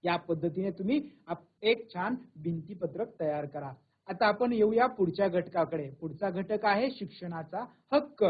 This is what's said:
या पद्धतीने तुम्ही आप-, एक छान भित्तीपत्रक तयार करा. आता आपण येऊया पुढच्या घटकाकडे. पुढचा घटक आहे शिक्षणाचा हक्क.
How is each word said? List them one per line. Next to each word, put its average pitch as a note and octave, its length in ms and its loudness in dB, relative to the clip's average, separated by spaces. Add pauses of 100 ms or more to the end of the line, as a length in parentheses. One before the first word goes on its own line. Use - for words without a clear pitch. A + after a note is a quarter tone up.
या F3 120 0
पद्धतीने E3+ 540 -2
तुम्ही A3+ 400 -2 (160)
आप-, - 380 -12
एक A3+ 300 0
छान F#3+ 200 -2 (220)
भित्तीपत्रक E3+ 840 -6
तयार D3+ 260 -2
करा. C#3 260 -10 (360)
आता G3 180 2
आपण A3 260 2
येऊया A3 340 6
पुढच्या G3 420 2
घटकाकडे. E3 640 0 (100)
पुढचा E3 300 -4
घटक G#3 340 -2
आहे G#3+ 260 4
शिक्षणाचा F3+ 720 -8 (280)
हक्क. C#4+ 380 2